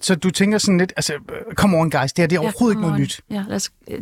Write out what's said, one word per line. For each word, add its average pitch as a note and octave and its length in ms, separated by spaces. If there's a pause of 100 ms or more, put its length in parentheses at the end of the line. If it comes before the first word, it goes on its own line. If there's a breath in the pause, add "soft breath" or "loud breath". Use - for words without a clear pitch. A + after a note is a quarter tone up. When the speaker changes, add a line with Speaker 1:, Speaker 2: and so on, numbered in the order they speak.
Speaker 1:
så F#3 140
du F3 140
tænker G3+ 280
sådan G3 200
lidt, F#3 180
altså, D#3 180 (420)
"Come F#3 220
on, D#3+ 120
guys, C3+ 240
det F3 80
her, E3 60
det F3 80
er D#3+ 60
Speaker 2:
Ja, - 60
Speaker 1:
overhovedet G#3+ 280
ikke G#3+ 60
Speaker 2:
come - 0
Speaker 1:
noget E3 120
Speaker 2:
on. C#3+ 80
Speaker 1:
nyt." - 280
Speaker 2:
Ja, G3+ 180
lad G3+ 80
os, - 160 (200)
øh, - 100